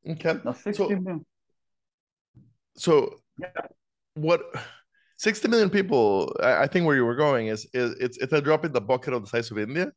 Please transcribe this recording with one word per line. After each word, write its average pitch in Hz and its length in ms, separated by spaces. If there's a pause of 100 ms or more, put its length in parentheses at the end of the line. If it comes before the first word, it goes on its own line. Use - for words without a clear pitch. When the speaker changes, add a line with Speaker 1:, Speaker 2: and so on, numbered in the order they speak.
Speaker 1:
Okay. 160 280 (100)
Speaker 2:
Now, 123 80
Speaker 1:
So, - 80
Speaker 2:
sixty 202 360
million. 180 280 (1500)
Speaker 1:
so 151 380 (240)
Speaker 2:
Yeah. 180 100 (640)
Speaker 1:
what, 160 300 (760)
sixty - 320
million 220 220
people, 117 720
I, 117 220
I - 20
think 175 180
where 147 120
you 123 100
were 120 80
going 135 320
is, 110 260
is 123 260
it's, 127 200
it's 127 160
a 147 80
drop 156 240
in 151 60
the 123 100
bucket 127 320
of 117 80
the 95 60
size 117 220
of 104 60
India 131 400